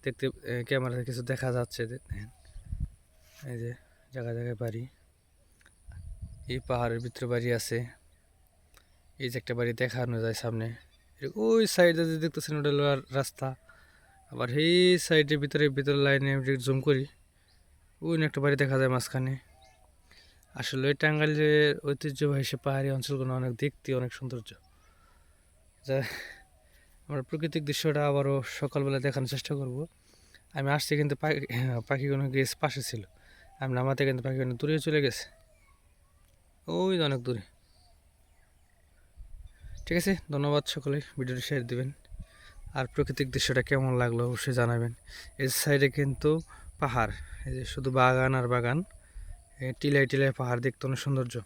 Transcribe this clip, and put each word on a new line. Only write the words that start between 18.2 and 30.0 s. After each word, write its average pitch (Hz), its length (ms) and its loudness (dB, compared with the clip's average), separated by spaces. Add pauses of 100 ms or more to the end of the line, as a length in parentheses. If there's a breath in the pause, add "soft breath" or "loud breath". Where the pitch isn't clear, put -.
একটা 147 160 -2
বাড়ি 143 160 4
দেখা 135 220 2
যায় 131 100 4
মাঝখানে। 131 480 -2 (1160 soft breath)
আসলে 135 400 0
টাঙ্গাইলের 151 920 4
ঐতিহ্যবাহী 143 600 0
সে 135 120 -4
পাহাড়ি 135 340 0
অঞ্চলগুলো 131 440 -2
অনেক 127 180 -2
দেখতে 139 420 -4
অনেক 127 180 -2
সৌন্দর্য। 123 380 -10 (1400 soft breath)
যা, 135 160 0 (1040 loud breath)
আমরা 143 140 -4
প্রাকৃতিক 156 420 -4
দৃশ্যটা 147 440 2
আবারও 139 340 2 (180)
সকালবেলা 139 380 0
দেখানোর 131 300 0
চেষ্টা 139 260 -4
করব। 139 320 -6 (680 soft breath)